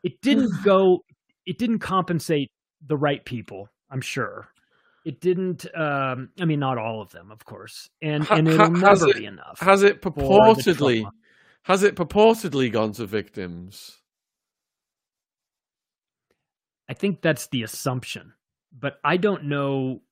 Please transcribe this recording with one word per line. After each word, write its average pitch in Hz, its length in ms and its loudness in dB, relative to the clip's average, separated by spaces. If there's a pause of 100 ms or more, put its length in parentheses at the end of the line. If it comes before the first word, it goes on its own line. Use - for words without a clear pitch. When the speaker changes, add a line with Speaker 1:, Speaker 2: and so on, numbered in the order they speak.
Speaker 1:
it - 180 -8
didn't 247 300 2 (120)
go, 190 360 4 (460)
it 185 120 -10
didn't 233 220 -2
compensate 165 720 -4 (360)
the 147 120 -4
right 143 260 -2
people, 101 460 -12 (200)
I'm 135 120 -8
sure. 104 480 -8 (560)
It 151 160 -12
didn't, 185 440 -4 (100)
um, 139 540 -4 (100)
I 180 60 -4
mean, 151 140 0
not 131 180 -2
all 110 240 -8
of 95 100 -16
them, 90 200 -20
of 113 140 -20
course. - 440 -20 (120)
And, 151 220 -2
Speaker 2:
Ha-, - 120 2
Speaker 1:
and 160 120 4
Speaker 2:
ha-, 160 60 4 (120)
Speaker 1:
it'll 170 140 0
Speaker 2:
has 196 220 6
Speaker 1:
never 151 100 4
Speaker 2:
it, - 60 2
Speaker 1:
be - 80 -12
enough - 340 -18
Speaker 2:
has 196 240 4
it 202 180 4
Speaker 1:
for 190 80 -6
the 147 120 -8
Speaker 2:
purportedly, 147 800 4
Speaker 1:
trauma. 101 140 -10 (480)
Speaker 2:
has 190 200 0
it 202 120 2
purportedly 175 760 2
gone 110 220 0
to 113 120 -8
victims? 92 920 -10 (3000)
Speaker 1:
I 131 40 -10
think 196 280 -4
that's 156 260 -2
the 120 160 -6
assumption, - 680 -8 (440)
but 135 260 -10
I 156 140 0
don't 185 280 -2
know. 139 560 -4 (100)